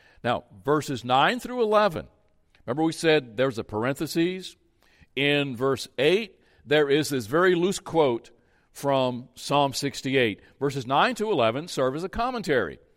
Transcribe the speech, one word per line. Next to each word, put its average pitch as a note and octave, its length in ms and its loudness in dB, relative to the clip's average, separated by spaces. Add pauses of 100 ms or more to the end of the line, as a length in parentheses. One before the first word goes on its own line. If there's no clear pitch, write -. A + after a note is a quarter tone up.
(240)
Now, A#2 200 -2 (200)
verses C#3 400 -2
nine C#3+ 340 2
through B3 240 -6
eleven, G#3 440 0 (600)
remember C3+ 160 -2
we D#3+ 100 0
said D3+ 440 2
there's B2 220 0
a G#2+ 60 -6
parenthesis? E3 920 -4 (580)
In C#3+ 420 0
verse C3 300 -2 (120)
eight, F3+ 420 0 (260)
there C#3+ 240 4
is D3 200 2
this B2+ 160 -4
very F3 280 4
loose F3+ 240 0
quote C#3 520 0 (420)
from C3 600 -2
Psalm C#3 380 0
sixty-eight. C3 680 -2 (180)
Verses C3+ 280 -4
nine E3 300 2
to G#3+ 140 -4
eleven C3+ 380 0
serve C3 260 -2
as D#3+ 100 -8
a F#3+ 40 -8
commentary. E3+ 680 -2 (180)